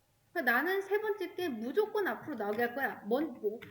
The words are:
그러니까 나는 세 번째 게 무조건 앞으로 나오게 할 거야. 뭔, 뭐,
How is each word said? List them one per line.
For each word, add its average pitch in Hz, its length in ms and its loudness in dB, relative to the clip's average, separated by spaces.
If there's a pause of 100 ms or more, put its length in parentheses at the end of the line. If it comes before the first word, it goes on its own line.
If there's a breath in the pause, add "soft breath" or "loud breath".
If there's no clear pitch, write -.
(320)
그러니까 254 200 2
나는 339 300 2
세 403 200 2
번째 403 320 -2
게 359 160 -2
무조건 302 580 0
앞으로 277 300 -4
나오게 208 240 0
할 240 140 0
거야. 254 300 -2
뭔, 262 360 2
뭐, 214 180 0 (120)